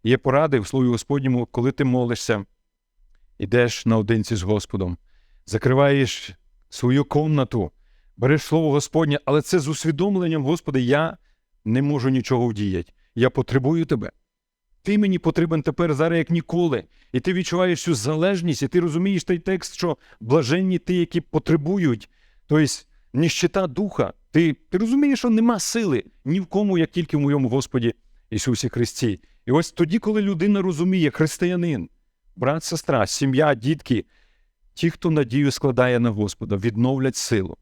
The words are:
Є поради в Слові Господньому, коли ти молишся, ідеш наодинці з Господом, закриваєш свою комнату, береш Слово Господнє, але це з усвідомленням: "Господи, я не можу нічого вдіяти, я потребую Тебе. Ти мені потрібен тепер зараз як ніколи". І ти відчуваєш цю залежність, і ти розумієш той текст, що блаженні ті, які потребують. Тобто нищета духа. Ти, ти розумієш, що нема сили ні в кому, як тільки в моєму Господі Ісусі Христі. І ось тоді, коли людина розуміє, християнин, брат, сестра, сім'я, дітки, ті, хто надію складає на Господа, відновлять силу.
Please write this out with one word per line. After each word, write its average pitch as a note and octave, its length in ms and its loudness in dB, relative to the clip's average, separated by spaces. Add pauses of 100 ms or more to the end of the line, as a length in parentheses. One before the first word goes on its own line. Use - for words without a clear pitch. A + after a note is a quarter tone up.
Є B2 140 4
поради C#3 420 2
в F#2+ 60 -6
Слові C3 220 0
Господньому, B2+ 580 -2
коли B2+ 260 -2
ти - 120 -2
молишся, A#2+ 600 0 (920)
ідеш A#2 480 0
наодинці A2 500 0
з F2 60 -4
Господом, F#2+ 560 -4 (480)
закриваєш C3+ 840 0 (380)
свою C3 360 0
комнату, C#3+ 680 0 (460)
береш C#3 260 2
Слово D#3 280 0
Господнє, D3 540 0
але D3 180 2
це - 160 0
з C#3 100 -2
усвідомленням: D#3+ 760 -2
"Господи, C#3 360 -2
я C#3+ 360 0 (480)
не A#2+ 180 2
можу C#3+ 260 0
нічого B2+ 380 0
вдіяти, G2+ 460 -4 (220)
я B2 160 4
потребую C#3 560 0
Тебе. G#2 260 -4 (720)
Ти G#3 160 0
мені F#3+ 200 2
потрібен E3 440 0
тепер D#3+ 320 0
зараз E3 240 2
як D#3+ 120 -2
ніколи". E3 540 0 (280)
І B2 80 0
ти F#3 120 -2
відчуваєш F3+ 500 0
цю E3+ 120 0
залежність, D#3+ 680 -2
і C3+ 60 -2
ти F3 120 2
розумієш F3 440 -2
той F3+ 140 -2
текст, F#3+ 360 -6
що E3 240 -4 (220)
блаженні D#3+ 580 2
ті, F3+ 180 -2
які E3+ 240 0
потребують. D#3 920 0 (360)
Тобто D3 260 2 (400)
нищета E3+ 540 0
духа. D3 460 -4 (180)
Ти, D#3+ 220 2
ти - 260 -6
розумієш, C4+ 400 2
що B3 120 0
нема A3+ 280 4
сили F3 460 -2 (200)
ні E3+ 160 0
в F3+ 60 -8
кому, G3 320 0
як D#3+ 120 0
тільки E3+ 260 -4
в C#3+ 40 2
моєму C#3+ 280 2
Господі A#2+ 460 -2 (360)
Ісусі A#2 380 -2
Христі. A#2 520 -2 (260)
І A#2+ 60 0
ось D#3+ 200 2
тоді, E3+ 260 0
коли G#3+ 240 -2
людина G3 400 0
розуміє, F3+ 480 0
християнин, E3+ 760 -2 (480)
брат, D3+ 280 -2
сестра, C3+ 420 0
сім'я, C#3+ 480 2
дітки, B2 500 -2 (720)
ті, E3+ 160 0
хто - 200 -4
надію C#3+ 400 0
складає B2+ 500 2
на A#2+ 100 2
Господа, G#2 460 -4
відновлять B2 600 0
силу. F#2+ 460 -2